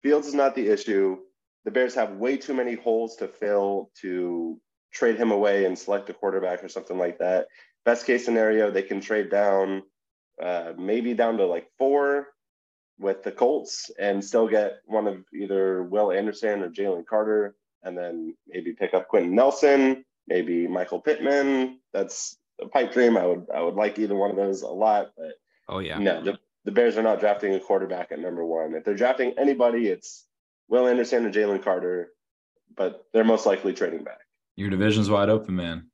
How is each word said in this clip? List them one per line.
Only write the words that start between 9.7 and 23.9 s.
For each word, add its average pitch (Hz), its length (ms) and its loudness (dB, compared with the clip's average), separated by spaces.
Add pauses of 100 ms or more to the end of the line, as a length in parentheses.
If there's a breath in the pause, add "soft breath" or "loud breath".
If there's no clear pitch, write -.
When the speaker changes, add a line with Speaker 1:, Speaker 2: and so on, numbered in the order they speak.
Speaker 1:
uh, 85 340 -6
maybe 113 380 -2
down 113 220 0
to, 95 100 2
like, 85 220 -4 (100)
four 143 500 0 (680)
with - 240 -2
the 101 100 -6
Colts - 680 0
and 101 240 -2
still 113 240 2
get 104 380 0
one 107 220 -2
of 95 180 -6 (100)
either 95 500 -2
Will 98 280 0
Anderson 104 500 -2
or 87 60 -6
Jalen 90 380 -4
Carter, 107 480 0 (280)
and - 140 -10
then 82 400 -8 (100)
maybe 85 280 -8
pick - 180 -2
up 92 160 0
Quenton 90 260 2
Nelson, 135 680 4 (240)
maybe 87 380 0
Michael 90 340 -4
Pittman. 139 800 0 (140)
That's - 420 -6 (240)
a - 80 -10
pipe 123 240 0
dream. 120 240 6
I 90 100 2
would, 90 280 -2
I 80 80 -2
would 87 120 -2
like 104 240 0